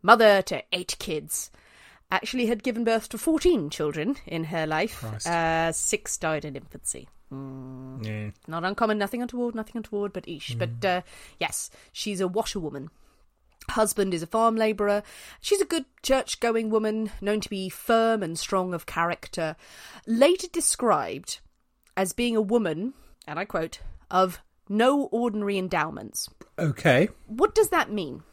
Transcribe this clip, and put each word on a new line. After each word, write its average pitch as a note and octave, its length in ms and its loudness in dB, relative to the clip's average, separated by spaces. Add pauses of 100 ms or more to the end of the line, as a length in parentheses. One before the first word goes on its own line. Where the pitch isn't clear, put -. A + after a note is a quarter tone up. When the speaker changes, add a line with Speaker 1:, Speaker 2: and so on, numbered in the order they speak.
Speaker 1:
mother G#3+ 420 10
to D3 180 -4 (120)
eight F3+ 260 -6
kids. - 500 -6 (600)
Actually A#3 360 0
had G#3+ 180 0
given A#3 220 -2
birth A3+ 240 0
to A#3 80 -10
fourteen D4+ 520 2
children D3+ 460 -2 (100)
in E3 200 -4
her D#3+ 200 -4
life. D#3 340 -2
Speaker 2:
Christ. G#2+ 280 -8
Speaker 1:
Uh, E3 460 2
six - 440 -2
died D#3 280 -2
in C#3 100 -10
infancy. - 520 -10 (260)
Mm. C3 720 -12
Speaker 2:
Yeah. G#2+ 260 -8 (160)
Speaker 1:
Not E3 160 -6
uncommon, G#3+ 340 0
nothing G#3 240 -4
untoward, A#3+ 340 -4
nothing A3 200 -8
untoward, G3+ 380 -6
but F#3 120 -10
eesh. D3 300 -10
Speaker 2:
Mm. A#2 40 -6 (200)
Speaker 1:
But, G3+ 100 0
uh, F3+ 120 0 (360)
yes, - 320 -4 (220)
she's G3 300 -4
a F#3 60 2
washerwoman. E3 640 -4 (840)
Husband G#3 420 2
is E3 100 -2
a E3+ 40 -8
farm A3+ 280 4
labourer. G#3 480 2 (380)
She's G4 180 2
a F#4+ 60 4
good D#4 180 -2 (180)
church-going A#3 680 0
woman, A3 500 0
known G#3 220 0
to - 80 -10
be F#3+ 180 -6
firm A3+ 560 2
and E3 160 -6
strong F#3 340 -2
of E3+ 120 -8
character. E3 720 -4 (480)
Later D4 480 4
described D3+ 880 0 (560)
as F#3+ 160 -2
being A#3 240 0
a G#3+ 40 4
woman, G3+ 520 0 (340)
and D3+ 100 -8
I F3+ 60 -4
quote, E3 380 -4 (280)
"of F#3 300 2 (300)
no B3+ 420 4
ordinary G#3 460 0
endowments." D#3+ 720 -4 (280)
Speaker 2:
Okay. D3+ 520 4 (160)
Speaker 1:
What C#4+ 280 2
does A4 180 6
that D#4+ 200 0
mean? D#3+ 420 -6